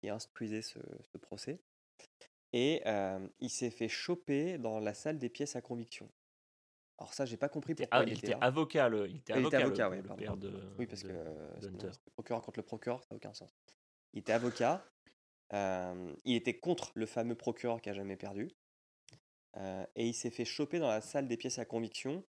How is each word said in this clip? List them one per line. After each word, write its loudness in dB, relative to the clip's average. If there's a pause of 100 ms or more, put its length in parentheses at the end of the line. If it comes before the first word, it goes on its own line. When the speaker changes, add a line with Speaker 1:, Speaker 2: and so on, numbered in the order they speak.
Speaker 1:
qui -4
instruisait -4
ce, -10 (340)
ce -12
procès. -8 (920)
Et, 6
euh, 2 (120)
il -4
s'est 0
fait 0
choper 0
dans 0
la 2
salle -2
des 0
pièces -4
à -2
conviction. -6 (920)
Alors -10
ça, 0
j'ai -4
pas 0
compris -4
Speaker 2:
Il 2
était -2
Speaker 1:
pourquoi 8
Speaker 2:
a-, 8
Speaker 1:
il 4
Speaker 2:
il -2
Speaker 1:
était -4
Speaker 2:
était 2
Speaker 1:
là. 6
Speaker 2:
avocat, 6
le, 2
il -10
était -4
Speaker 1:
Il 6
était 4
Speaker 2:
avocat, 10
le, 8
Speaker 1:
avocat, 4
ouais, -2
Speaker 2:
le -6
Speaker 1:
pardon. -8
Speaker 2:
père -4
de, -8
Speaker 1:
Oui, -2
parce -10
Speaker 2:
de, -10
Speaker 1:
que, -6
euh, -8
c'est -8
Speaker 2:
d'Hunter. -8 (220)
Speaker 1:
procureur -2
contre -8
le -6
procureur, -4
ça -20
n'a -10
aucun -10
sens. -16 (640)
Il -4
était 2
avocat, 4 (680)
euh, 0 (100)
il 4
était 2
contre 0
le 0
fameux -2
procureur -2
qui -8
a -4
jamais -4
perdu, -6 (1080)
euh, -4 (100)
et 2
il 0
s'est -2
fait -4
choper -2
dans 4
la 4
salle -2
des 0
pièces -4
à -4
conviction. -2 (120)